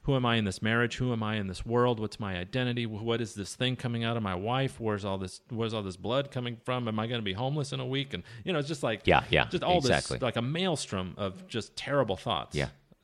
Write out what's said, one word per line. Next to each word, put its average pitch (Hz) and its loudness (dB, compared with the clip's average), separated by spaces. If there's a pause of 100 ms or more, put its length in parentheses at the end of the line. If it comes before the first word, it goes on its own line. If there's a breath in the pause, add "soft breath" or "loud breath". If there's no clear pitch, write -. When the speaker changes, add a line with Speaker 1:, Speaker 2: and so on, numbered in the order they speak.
Speaker 1:
Who 139 2
am 123 2
I 117 4
in 110 4
this 98 -2
marriage? 117 4
Who 127 2
am 110 0
I 107 0
in 101 -2
this - -6
world? 120 4
What's 107 -4
my 98 -2
identity? 120 0
Wh-, 107 -4
what 117 2
is 104 -4
this 101 -8
thing 127 0
coming 117 -2
out 117 0
of 110 -2
my 95 0
wife? 127 0
Where's 104 0
all 95 0
this, 95 -6 (100)
where's 113 -2
all 107 -2
this 92 -4
blood 123 -2
coming 120 -4
from? 123 -2
Am 110 0
I 110 0
gonna 117 -2
be 107 -2
homeless 135 -2
in 135 -4
a 127 -4
week? 135 -2
And, 87 -6 (200 loud breath)
you 185 -2
know, 156 2
it's 139 -2
just 156 -4
like, 110 -2
Speaker 2:
Yeah, 76 8
yeah, 71 4
Speaker 1:
just - -2
all 180 4
Speaker 2:
exactly. 87 2
Speaker 1:
this, 120 -10
like, 117 0
a 117 0
maelstrom 135 -2
of 95 -4
just - -6
terrible 135 0
thoughts. 80 -2
Speaker 2:
Yeah. 69 0 (360)